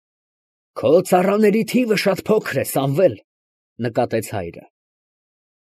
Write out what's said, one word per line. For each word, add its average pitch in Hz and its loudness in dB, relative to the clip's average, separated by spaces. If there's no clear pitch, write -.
«Քո - 0
ծառաների 202 2
թիվը 226 0
շատ 190 -2
փոքր 214 -2
է, 113 -2
Սամվել», 139 0
նկատեց 117 -2
հայրը։ 87 -10